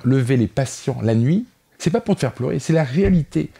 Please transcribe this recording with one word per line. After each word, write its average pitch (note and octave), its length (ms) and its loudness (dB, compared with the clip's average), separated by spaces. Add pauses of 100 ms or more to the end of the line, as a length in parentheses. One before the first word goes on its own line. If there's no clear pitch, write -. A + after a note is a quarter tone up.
lever C3 340 2
les A2 80 2
patients - 560 -4
la A2+ 120 2
nuit. D3 300 2 (340)
C'est - 120 -2
pas A3 100 0
pour G3+ 140 0
te - 60 -6
faire B2+ 120 -2
pleurer, C3+ 260 -4
c'est D3 140 -2
la D#3+ 120 2
réalité. D#3+ 760 0